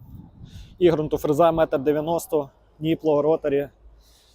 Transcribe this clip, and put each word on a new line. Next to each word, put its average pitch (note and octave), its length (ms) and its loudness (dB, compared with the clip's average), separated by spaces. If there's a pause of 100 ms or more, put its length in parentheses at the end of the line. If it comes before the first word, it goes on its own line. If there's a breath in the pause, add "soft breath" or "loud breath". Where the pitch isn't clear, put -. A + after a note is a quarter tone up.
(800 loud breath)
І F3 120 4
ґрунтофреза D3+ 600 2
метр D#3+ 280 0
дев'яносто, D3+ 680 -2 (300)
ніпло, D#3 420 0
роторі C#3+ 480 0 (640 soft breath)